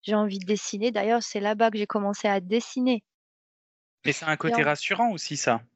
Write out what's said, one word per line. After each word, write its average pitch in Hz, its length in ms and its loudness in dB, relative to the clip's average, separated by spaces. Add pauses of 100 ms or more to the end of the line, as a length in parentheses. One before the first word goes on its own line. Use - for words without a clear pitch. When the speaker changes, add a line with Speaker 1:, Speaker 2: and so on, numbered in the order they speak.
Speaker 1:
J'ai 208 140 -2
envie 202 240 0
de 180 60 -10
dessiner. 214 460 -2
D'ailleurs, 220 320 2
c'est - 160 -6
là-bas 214 300 2
que 214 80 -6
j'ai 208 100 -2
commencé 208 400 -2
à 196 120 2
dessiner. 233 640 0 (1000)
Speaker 2:
Mais 147 80 2
c'est - 120 -4
un 156 120 0 (100)
Speaker 1:
J'ai 151 80 2
Speaker 2:
côté 151 80 2
Speaker 1:
env- - 0 -
Speaker 2:
rassurant 190 500 0
aussi 151 240 -6
ça 117 260 2 (140)